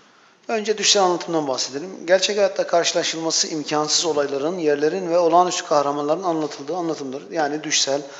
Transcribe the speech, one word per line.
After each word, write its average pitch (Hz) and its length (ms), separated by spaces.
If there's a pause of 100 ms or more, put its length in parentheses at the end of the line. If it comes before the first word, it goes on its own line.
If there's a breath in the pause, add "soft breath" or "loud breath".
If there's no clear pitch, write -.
(480 soft breath)
Önce 214 300
düşsel 202 240
anlatımdan 165 460
bahsedelim. 139 580
Gerçek 190 320
hayatta 190 280
karşılaşılması 165 840
imkansız 151 560
olayların, 143 540
yerlerin 156 520
ve 170 80
olağanüstü 175 480
kahramanların 147 560
anlatıldığı 156 540
anlatımdır. 147 540
Yani 156 340
düşsel, 143 380 (180 loud breath)